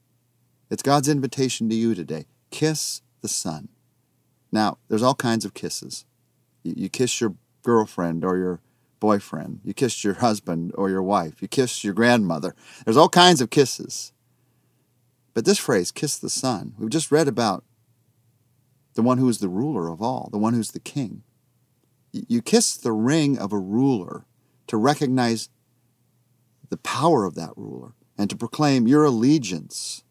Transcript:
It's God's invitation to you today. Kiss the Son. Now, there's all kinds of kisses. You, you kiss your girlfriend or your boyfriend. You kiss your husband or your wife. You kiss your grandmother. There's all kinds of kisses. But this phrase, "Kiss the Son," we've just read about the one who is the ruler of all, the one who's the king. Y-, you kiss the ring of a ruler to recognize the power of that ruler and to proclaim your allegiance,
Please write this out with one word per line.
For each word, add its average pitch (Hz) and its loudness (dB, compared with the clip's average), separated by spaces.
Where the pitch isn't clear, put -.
It's 214 -6
God's 139 4
invitation 131 -2
to 113 0
you 113 0
today. 80 -8
Kiss - -2
the 107 -10
Son. - -8
Now, 107 0
there's 107 -2
all 127 2
kinds - 0
of - -12
kisses. - -10
You, 85 -8
you 98 -6
kiss - -2
your 107 -2
girlfriend 92 0
or 92 0
your 90 -4
boyfriend. 98 -2
You 101 -8
kiss - -2
your 98 0
husband 95 -2
or 98 0
your 95 0
wife. 92 -2
You 98 -8
kiss - -2
your 101 -4
grandmother. 95 2
There's 113 4
all 165 8
kinds 175 6
of 117 -2
kisses. - -2
But 110 -2
this 202 4
phrase, 101 0
"Kiss - -4
the - -10
Son," 117 -4
we've 110 -6
just 151 -2
read 151 4
about 113 0
the 110 0
one 123 4
who 127 4
is 110 0
the 101 -2
ruler 101 -2
of 85 -6
all, 123 -4
the 107 -4
one 110 2
who's 113 -2
the - -12
king. - -8
Y-, - -10
you 117 0
kiss - 2
the - -4
ring 135 2
of 98 -6
a 104 -2
ruler 107 -2
to 113 -2
recognize 123 2
the 151 -6
power 139 2
of 82 -6
that 82 -10
ruler 98 -14
and 101 0
to 104 -6
proclaim 131 0
your 147 6
allegiance, 117 0